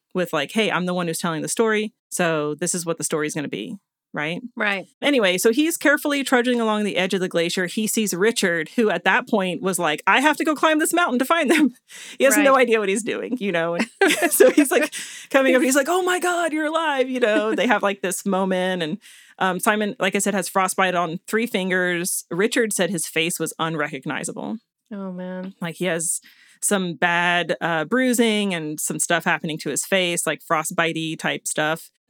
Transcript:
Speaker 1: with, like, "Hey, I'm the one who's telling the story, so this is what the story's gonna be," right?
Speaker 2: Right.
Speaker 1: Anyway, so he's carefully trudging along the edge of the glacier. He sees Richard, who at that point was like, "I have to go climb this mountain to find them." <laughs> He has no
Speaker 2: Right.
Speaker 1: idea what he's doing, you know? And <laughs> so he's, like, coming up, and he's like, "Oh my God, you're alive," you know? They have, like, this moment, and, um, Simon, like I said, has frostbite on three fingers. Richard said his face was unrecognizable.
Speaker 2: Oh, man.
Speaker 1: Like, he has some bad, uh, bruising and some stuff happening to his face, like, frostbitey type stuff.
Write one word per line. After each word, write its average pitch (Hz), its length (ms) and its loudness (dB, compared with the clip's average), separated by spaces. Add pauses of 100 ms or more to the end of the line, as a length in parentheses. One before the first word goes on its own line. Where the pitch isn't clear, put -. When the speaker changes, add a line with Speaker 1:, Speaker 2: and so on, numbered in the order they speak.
(140)
Speaker 1:
with, 180 200 -4
like, 139 180 -2
"Hey, 208 180 0
I'm 170 180 0
the 180 60 -2
one 180 140 -2
who's 180 120 -4
telling 160 220 -2
the - 60 -6
story, 214 460 0 (160)
so 156 460 0
this 175 200 -2
is 170 100 -6
what 165 120 -2
the 143 80 -6
story's 151 300 -2
gonna 147 120 -4
be," 110 300 -8 (340)
right? 156 300 -4 (160)
Speaker 2:
Right. 202 300 -2 (140)
Speaker 1:
Anyway, 226 360 4
so 226 160 4
he's 302 240 0
carefully 285 460 2
trudging 247 360 2
along 214 240 0
the 202 140 -2
edge 185 160 0
of 190 80 0
the 185 80 -2
glacier. 175 380 0
He 214 200 -4
sees 214 260 -2
Richard, 180 640 0
who 220 140 4
at 170 160 0
that 196 240 2
point 185 320 0
was 180 180 -2
like, 156 280 0
"I 202 120 6
have 285 180 4
to 330 60 -4
go 311 120 0
climb 311 240 2
this 320 140 0
mountain 330 260 0
to 262 60 2
find 330 240 0
them." 311 300 4
<laughs> - 380 -20
He 254 80 2
has 262 100 6
no 277 200 6
Speaker 2:
Right. 254 80 6
Speaker 1:
idea 226 160 2
what 202 100 -2
he's 202 140 -2
doing, 117 360 -4
you 202 140 -2
know? 170 220 0
And 226 120 -2 (140)
<laughs> 349 300 2
so 508 200 8
he's, 285 200 4
like, 294 220 0 (360)
coming 269 260 4
up, - 40 6
and 320 60 2
he's 262 100 2
like, 277 140 2
"Oh 359 120 2
my 359 180 0
God, 349 320 0
you're 311 140 -2
alive," 294 440 0
you 254 120 -4
know? 214 340 2
They 180 120 2
have, 202 160 2
like, 202 180 0
this - 240 -4
moment, 185 580 0
and, 156 140 -4 (400)
um, 185 240 0
Simon, 214 380 0
like 190 160 0
I 202 40 2
said, 196 140 0
has 190 160 -2
frostbite 185 460 2
on 175 320 -2
three 226 180 0
fingers. 185 840 -2
Richard 220 420 0
said 175 160 0
his 170 180 -4
face 165 320 -2
was 156 200 -4
unrecognizable. 156 960 -4 (340)
Speaker 2:
Oh, 196 200 -10
man. 185 500 -10
Speaker 1:
Like, 165 140 -8
he 175 100 -4
has 165 340 -2 (420)
some 185 340 -2
bad, 175 640 0
uh, 160 240 -2
bruising 220 680 0
and 156 260 -6
some 151 200 -6
stuff 165 240 0
happening 160 360 -2
to - 100 -8
his 139 160 -4
face, 175 420 0
like, 156 160 -4
frostbitey 160 760 -2
type 147 300 -6
stuff. 156 420 -4 (200)